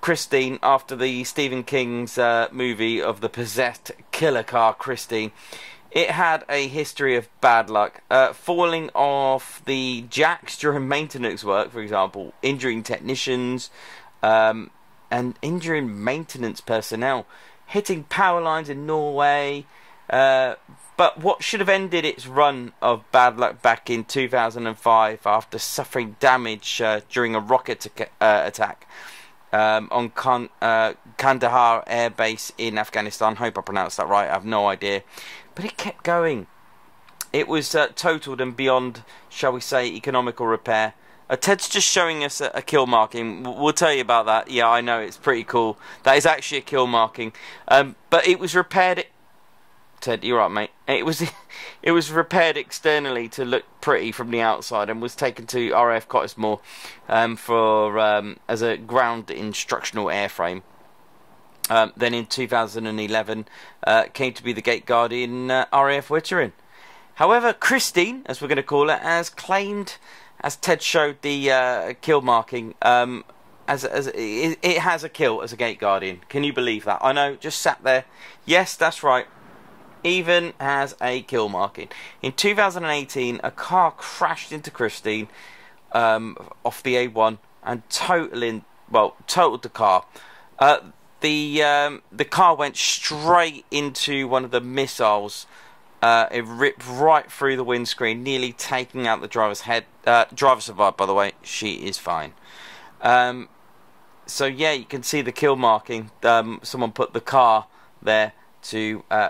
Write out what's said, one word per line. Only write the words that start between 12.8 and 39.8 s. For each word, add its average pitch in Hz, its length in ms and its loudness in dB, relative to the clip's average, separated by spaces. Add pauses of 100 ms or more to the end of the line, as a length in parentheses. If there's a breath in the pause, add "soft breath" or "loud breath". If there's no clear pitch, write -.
technicians, 123 880 -6 (500 loud breath)
um, 110 520 2 (360)
and 123 320 -4
injuring 151 600 -4
maintenance 131 580 -6
personnel, 113 640 -4 (420 loud breath)
hitting 196 360 -4
power 175 380 2
lines 160 280 -4
in 143 160 -8
Norway. 143 800 0 (440 loud breath)
Uh, 131 460 4 (400)
but 160 260 2
what 190 200 0
should 214 180 -4
have 190 80 0
ended 190 360 2
its 131 220 -4
run 131 460 2 (100)
of 113 300 2
bad 123 260 6
luck 120 240 -2
back 113 260 2
in 117 160 -2
two 131 240 -2
thousand 117 380 -2
and 110 120 -6
five 110 480 2
after 110 320 -2
suffering 117 640 -6
damage, 123 600 0
uh, 107 280 0
during 117 260 0
a 110 60 2
rocket 117 460 -2
aca-, - 240 -8 (100)
uh, 107 240 4
attack, 101 440 -6 (640 loud breath)
um, 107 380 2
on 120 200 -2
Kan-, 123 400 -2 (100)
uh, 113 340 2 (240)
Kandahar 120 680 4
Air 117 240 -2
Base 110 460 -4
in 110 220 -4
Afghanistan. 107 580 -2
Hope 113 220 -4
I 95 40 -8
pronounced 95 340 -4
that 85 120 -4
right, 101 200 2
I 67 40 -2
have 95 120 -2
no 107 220 0
idea. 98 360 -2 (520 loud breath)
But 175 100 -10
it 214 120 -10
kept - 260 -12
going. 165 440 0 (840)
It 147 160 0
was, 151 260 -2
uh, 151 140 4
totaled 139 520 -4
and 127 160 -4
beyond, 127 460 0 (260 loud breath)
shall 131 240 -2
we 123 80 -6
say, 123 260 0